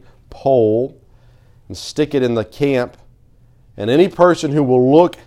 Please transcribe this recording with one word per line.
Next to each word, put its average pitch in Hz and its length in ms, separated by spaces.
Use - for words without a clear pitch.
pole 127 720
and 95 80
stick - 380
it 135 80
in 120 120
the 110 100
camp. 135 520
And 104 140
any 170 180
person 170 440
who 147 100
will 127 300
look 165 240